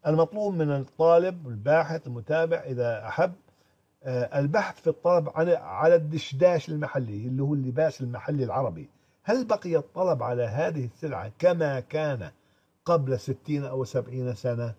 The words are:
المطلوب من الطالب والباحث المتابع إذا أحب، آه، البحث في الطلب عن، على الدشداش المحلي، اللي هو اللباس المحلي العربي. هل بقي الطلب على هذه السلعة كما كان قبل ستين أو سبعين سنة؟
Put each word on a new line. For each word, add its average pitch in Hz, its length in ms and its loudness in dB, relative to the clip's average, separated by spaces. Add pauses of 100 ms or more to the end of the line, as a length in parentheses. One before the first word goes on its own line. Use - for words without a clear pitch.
المطلوب 165 460 2
من 156 180 0
الطالب 170 720 4
والباحث 143 640 0
المتابع 156 500 -2
إذا 120 500 -4
أحب، 180 260 0 (680)
آه، 127 360 -2
البحث 156 420 0
في 165 80 2
الطلب 170 460 2
عن، 165 140 0
على 160 460 4
الدشداش 160 760 2
المحلي، 127 580 -4
اللي 131 160 -2
هو 147 100 0
اللباس 139 480 -2
المحلي 131 420 -4
العربي. 117 460 -4 (340)
هل 247 220 0
بقي 196 300 -2
الطلب 160 480 0
على 123 200 0
هذه 131 420 -2
السلعة 110 540 -8
كما 160 400 2
كان 139 520 -4 (540)
قبل 135 340 2
ستين 143 460 -4
أو 131 180 -4
سبعين 123 520 -4
سنة؟ 117 440 -4